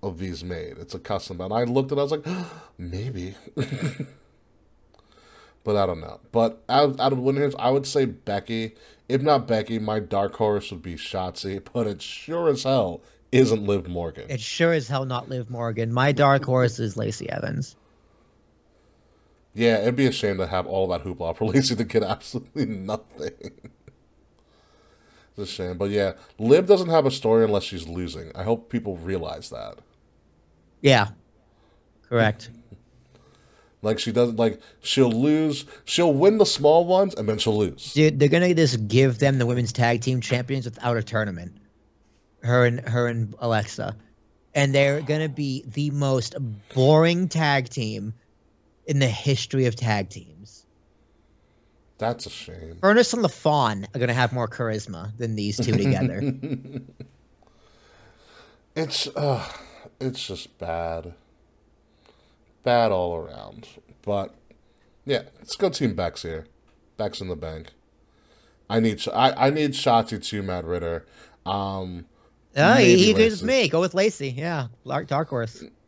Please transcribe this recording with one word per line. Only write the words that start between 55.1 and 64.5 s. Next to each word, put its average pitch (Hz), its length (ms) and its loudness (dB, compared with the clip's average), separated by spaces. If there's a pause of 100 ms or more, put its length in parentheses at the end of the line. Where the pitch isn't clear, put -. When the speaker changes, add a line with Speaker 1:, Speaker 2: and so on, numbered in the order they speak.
Speaker 2:
than 113 200 -6
these 104 220 -4
two 113 180 0
together. 131 460 0
Speaker 1:
<laughs> 135 600 -8 (1900)
It's, - 340 -4
uh, 139 380 -2 (540)
it's 131 260 -6
just - 320 -12
bad. 82 560 -6 (1500)
Bad 117 300 4
all 90 240 -2
around. 52 500 -14 (360)
But, 101 320 -4 (720)